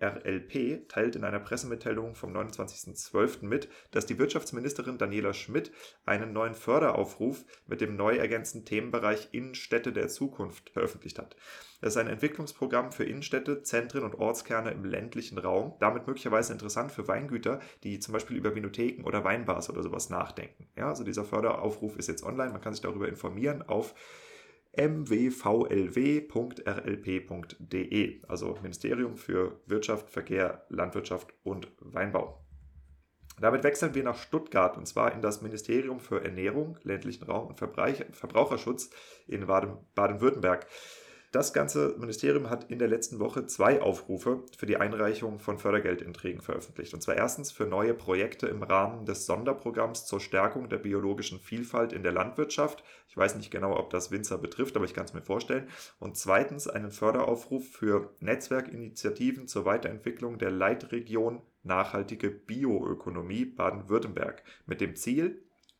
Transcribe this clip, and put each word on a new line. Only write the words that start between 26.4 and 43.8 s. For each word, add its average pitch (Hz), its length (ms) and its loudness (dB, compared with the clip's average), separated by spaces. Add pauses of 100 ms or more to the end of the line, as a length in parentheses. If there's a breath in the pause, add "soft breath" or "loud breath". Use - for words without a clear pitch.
R 98 240 -2
L 101 140 -2
P 95 220 -2
punkt 90 380 -10
D 92 240 -4
E, - 460 0
also 87 340 -4
Ministerium 120 540 -2
für 92 500 0
Wirtschaft, 107 440 -2
Verkehr, 95 580 0
Landwirtschaft 90 720 -4
und 95 380 -6
Weinbau. - 680 -4 (920)
Damit 120 240 6
wechseln 143 300 4
wir 135 100 2
nach 123 140 0
Stuttgart, 95 580 2
und - 100 -10
zwar 113 280 2
in 110 80 -6
das 104 200 2
Ministerium 117 560 0
für - 240 -2
Ernährung, 107 600 -2
ländlichen 101 420 -4
Raum - 240 -2
und - 100 -14
Verbreich-, - 540 0
Verbraucherschutz 123 800 2 (360 loud breath)
in 98 200 -4
Baden-, 98 320 4 (160)
Baden-Württemberg. 101 720 4 (640 loud breath)
Das 143 220 2
ganze 143 460 4
Ministerium 131 500 2
hat 117 220 -4
in 120 80 -6
der 120 100 4
letzten 117 300 0
Woche 120 260 -2
zwei 123 380 6